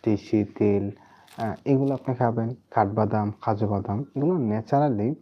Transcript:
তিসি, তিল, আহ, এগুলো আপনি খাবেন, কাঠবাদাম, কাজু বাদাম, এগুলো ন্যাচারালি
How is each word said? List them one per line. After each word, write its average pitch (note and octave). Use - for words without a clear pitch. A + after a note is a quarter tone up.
তিসি, G#2+
তিল, G2+
আহ, A2
এগুলো C#3
আপনি B2+
খাবেন, A#2+
কাঠবাদাম, G#2+
কাজু G#2+
বাদাম, G2+
এগুলো D#3
ন্যাচারালি A#2+